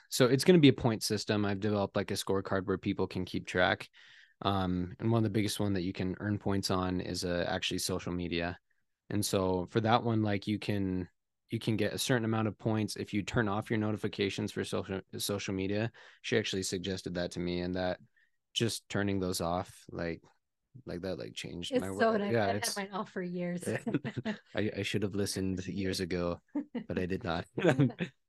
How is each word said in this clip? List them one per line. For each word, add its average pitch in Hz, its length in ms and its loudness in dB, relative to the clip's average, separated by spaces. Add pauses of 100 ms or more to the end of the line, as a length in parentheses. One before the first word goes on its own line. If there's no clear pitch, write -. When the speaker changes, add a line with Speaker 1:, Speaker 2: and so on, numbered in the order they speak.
Speaker 1:
so - 180 6
it's 127 180 4
gonna 185 140 10
be 147 100 12
a 127 40 12
point 110 320 0
system. 104 400 2
I've 101 160 0
developed, 104 360 2
like, 101 140 0
a 101 40 0
scorecard 95 520 0
where 95 120 2
people 98 280 0
can 92 180 -4
keep 87 220 -4
track. 92 420 4 (540)
Um, 92 560 0
and 113 140 0
one 113 80 4
of 113 40 2
the 107 60 2
biggest 101 300 0
one 104 140 2
that 90 80 0
you 95 100 -2
can 92 260 -4
earn 104 200 -2
points 98 320 -2
on 92 300 0
is, 90 240 -4
uh, 87 240 0
actually 92 300 -2
social 90 340 -4
media. 87 460 -2 (520)
And 101 140 0
so 92 460 2
for 117 120 2
that 113 200 4
one, 110 220 2
like, 101 240 0
you 104 100 0
can, 95 500 -2 (400)
you 113 120 -2
can 110 160 0
get 101 180 0
a - 40 -4
certain 120 260 2
amount 110 240 2
of 98 100 -4
points 110 380 0
if - 180 -6
you 101 80 0
turn 113 260 2
off 104 220 -2
your 113 80 2
notifications 104 720 0
for 104 140 -2
social, 98 360 -2 (160)
social 101 380 -2
media. 101 380 0 (300)
She - 140 0
actually 101 280 2
suggested 92 500 -4
that 87 180 -2
to 87 80 -6
me, 87 200 0
and 90 160 -2
that 90 240 -2 (520)
just - 360 -2
turning 101 320 0
those 92 200 -2
off, 87 320 -2 (200)
like, 85 300 -6 (640)
like, 87 160 -8
that, 90 180 -6
like, 57 140 -12
changed 87 380 -8
Speaker 2:
It's 254 80 -6
Speaker 1:
my 92 100 -8
Speaker 2:
so 95 40 -6 (160)
Speaker 1:
world. 220 80 0
Speaker 2:
nice. 202 140 -2
Speaker 1:
Yeah, 110 140 2
Speaker 2:
I've - 40 2
had - 60 0
Speaker 1:
it's - 200 -4
Speaker 2:
mine 196 160 -6
off 202 200 -6
for 190 100 -6
years. 175 420 -4 (480)
Speaker 1:
<laughs> - 440 -8
I, 104 220 0
I 98 40 -2
should 104 220 -2
have 92 100 -4
listened 95 540 -2
years 92 320 -2
ago, 87 400 -2 (140)
Speaker 2:
<laughs> 262 340 -6
Speaker 1:
but 87 100 -2
I 90 80 0
did 90 180 -4
not. 87 220 -2 (100)
<laughs> 147 340 4 (380)